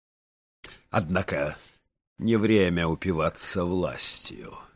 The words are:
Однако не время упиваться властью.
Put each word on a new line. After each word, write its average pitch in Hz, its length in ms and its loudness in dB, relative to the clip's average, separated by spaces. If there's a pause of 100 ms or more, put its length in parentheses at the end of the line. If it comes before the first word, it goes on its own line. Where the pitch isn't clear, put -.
(920)
Однако 85 680 -2 (640)
не 113 160 2
время 98 540 4
упиваться 85 760 0
властью. - 880 -4 (240)